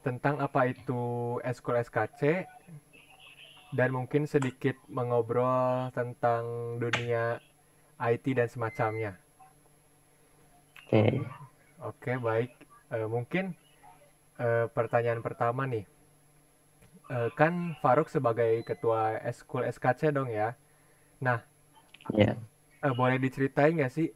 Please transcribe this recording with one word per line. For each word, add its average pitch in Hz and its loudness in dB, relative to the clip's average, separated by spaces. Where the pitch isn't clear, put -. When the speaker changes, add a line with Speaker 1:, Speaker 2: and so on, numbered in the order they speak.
Speaker 1:
tentang 139 -2
apa 139 2
itu 120 -4
eskul 127 -4
S 120 0
K 110 0
C - -16
dan 127 2
mungkin 131 -2
sedikit 135 0
mengobrol 127 0
tentang 117 -2
dunia 120 -2
I 120 2
T 139 0
dan 120 2
semacamnya. 110 -4
Speaker 2:
Oke. 107 4
Speaker 1:
Oke, 120 -6
baik. 117 0
Eh, 110 -4
mungkin, 170 -4
eh, 117 0
pertanyaan 117 0
pertama 120 -2
nih. 117 -4
Eh, 120 -2
kan 170 2
Faruk 143 4
sebagai 117 2
ketua 113 0
eskul - -6
S 123 -6
K 127 2
C 151 0
dong 135 -2
ya. 110 -2
Nah, 123 0
Speaker 2:
Iya. 107 4
Speaker 1:
eh, 139 0
boleh 127 2
diceritain 135 2
nggak 139 0
sih 156 0